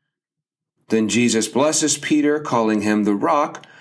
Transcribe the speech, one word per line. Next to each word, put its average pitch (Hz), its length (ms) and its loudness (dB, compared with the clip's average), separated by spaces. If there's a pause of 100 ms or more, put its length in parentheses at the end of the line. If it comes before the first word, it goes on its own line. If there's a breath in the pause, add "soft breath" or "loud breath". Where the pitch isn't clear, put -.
(880)
Then 110 200 0
Jesus 110 400 0
blesses 151 500 0
Peter, 147 400 0
calling 113 440 0
him 107 220 2
the 101 100 2
rock 147 520 -2 (140)